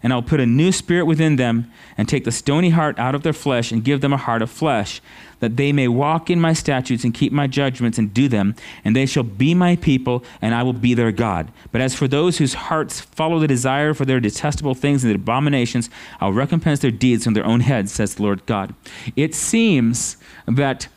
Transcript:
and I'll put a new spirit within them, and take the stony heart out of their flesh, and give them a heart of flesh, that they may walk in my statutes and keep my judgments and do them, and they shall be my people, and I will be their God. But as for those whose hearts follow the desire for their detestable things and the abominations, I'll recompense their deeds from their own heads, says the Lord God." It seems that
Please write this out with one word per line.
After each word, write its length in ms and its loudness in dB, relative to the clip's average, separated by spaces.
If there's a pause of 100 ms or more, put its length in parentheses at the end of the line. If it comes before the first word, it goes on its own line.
and 100 0
I'll 80 -2
put 180 0
a 60 2
new 260 4
spirit 340 0
within 300 2
them, 320 0 (300)
and 100 0
take 180 -2
the 60 -2
stony 380 0
heart 300 2
out 160 0
of 80 -4
their 100 0
flesh, 380 -2
and 120 -2
give 180 0
them 120 2
a 40 0
heart 240 -2
of 100 -4
flesh, 500 -2 (380)
that 180 -2
they 140 2
may 160 2
walk 420 0
in 100 2
my 140 2
statutes 500 -2
and 100 0
keep 180 0
my 160 0
judgments 500 -2
and 160 0
do 140 4
them, 280 0 (280)
and 120 2
they 100 2
shall 180 0
be 320 0
my 200 4
people, 480 0 (180)
and 120 0
I 100 0
will 100 0
be 200 2
their 180 2
God. 360 -2 (240)
But 100 0
as 140 -2
for 120 -2
those 300 0
whose 160 0
hearts 480 -6
follow 380 -2
the 80 2
desire 460 2
for 120 -2
their 140 2
detestable 560 -2
things 280 0
and 80 4
the 40 2
abominations, 760 0 (320)
I'll 120 0
recompense 460 0
their 120 2
deeds 320 2
from 100 0
their 120 0
own 160 2
heads, 300 0
says 240 -4
the 80 -4
Lord 220 -2
God." 300 -4 (400)
It 180 0
seems 840 0 (300)
that 500 -2